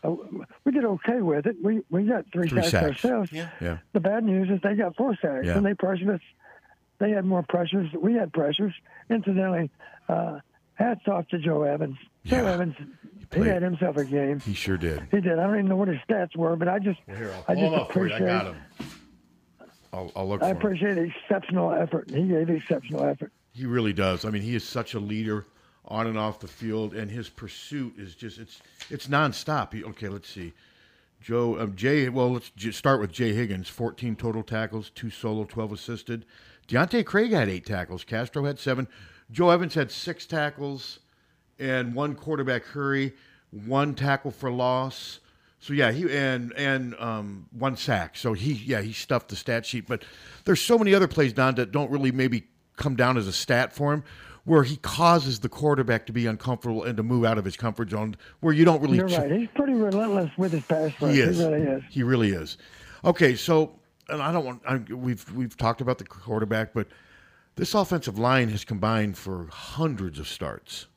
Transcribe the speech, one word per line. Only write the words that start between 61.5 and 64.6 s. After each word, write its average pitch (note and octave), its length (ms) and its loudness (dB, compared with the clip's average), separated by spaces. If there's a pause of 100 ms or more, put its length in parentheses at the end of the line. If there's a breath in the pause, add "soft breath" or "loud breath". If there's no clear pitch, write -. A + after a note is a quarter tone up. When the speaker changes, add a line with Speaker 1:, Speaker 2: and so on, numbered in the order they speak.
Speaker 1:
is. C3+ 280 -2
Speaker 2:
He C3+ 140 -2
really A#2 280 4
is. E2 260 -6 (460 loud breath)
Okay, D#3+ 320 6
so, D#3 440 2 (300)
and D3+ 120 -4
I D3 100 -2
don't E3 140 0
want, B2 220 -10